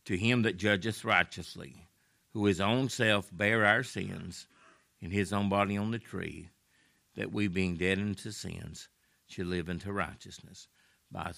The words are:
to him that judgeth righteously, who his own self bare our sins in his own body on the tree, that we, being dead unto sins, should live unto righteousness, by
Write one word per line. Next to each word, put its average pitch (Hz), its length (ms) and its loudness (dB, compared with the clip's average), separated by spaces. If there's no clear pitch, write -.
to 98 120 0
him 117 260 4
that 101 140 2
judgeth 104 460 0
righteously, 87 720 0
who 104 140 0
his 95 160 4
own 120 280 2
self 107 460 2
bare 107 300 4
our 110 180 6
sins 92 640 -8
in 85 100 -8
his 101 220 0
own 101 160 2
body 101 280 4
on 104 140 -2
the 117 80 -4
tree, 82 500 -10
that 104 160 -6
we, 104 160 0
being 90 280 0
dead 92 240 2
unto 104 320 -4
sins, 85 560 -12
should - 180 -8
live 87 240 -2
unto 90 220 -6
righteousness, - 760 -8
by 82 260 -6